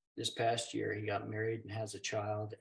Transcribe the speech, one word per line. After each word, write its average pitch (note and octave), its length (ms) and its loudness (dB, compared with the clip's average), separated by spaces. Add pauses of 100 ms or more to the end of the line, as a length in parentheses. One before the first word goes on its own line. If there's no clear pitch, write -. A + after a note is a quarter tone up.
(180)
this A#2 140 0
past A#2 420 2
year, G#2 200 2
he G#2+ 120 -2
got G#2+ 240 0
married A2 340 0
and G2+ 80 -10
has G#2+ 240 -4
a - 40 -8
child G#2+ 600 0